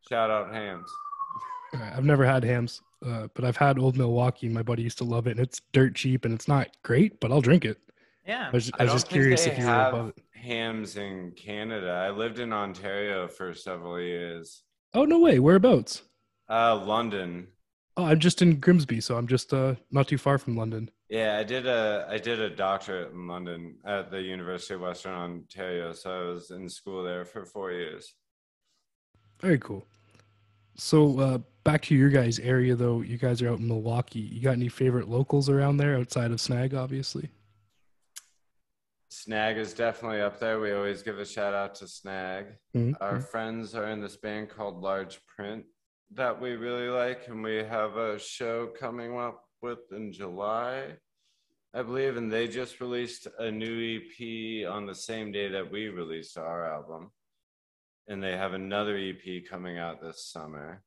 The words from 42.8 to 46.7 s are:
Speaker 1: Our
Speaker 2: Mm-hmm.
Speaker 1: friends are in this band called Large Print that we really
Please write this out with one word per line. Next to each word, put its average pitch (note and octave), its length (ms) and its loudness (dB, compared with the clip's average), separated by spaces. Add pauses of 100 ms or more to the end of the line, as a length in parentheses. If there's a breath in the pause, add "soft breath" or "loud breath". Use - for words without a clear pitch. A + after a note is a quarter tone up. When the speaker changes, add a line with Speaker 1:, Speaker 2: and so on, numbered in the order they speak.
Speaker 1:
Our G2+ 180 -4
Speaker 2:
Mm-hmm. B2+ 80 -6
Speaker 1:
friends A2+ 500 -8
are G#2+ 140 -4
in G#2+ 120 -6
this G2+ 160 -12
band G#2+ 320 -8
called G2 320 -10
Large F#2+ 460 -4
Print G#2+ 380 -12 (500)
that B2 260 -2
we B2 120 -6
really B2 360 -6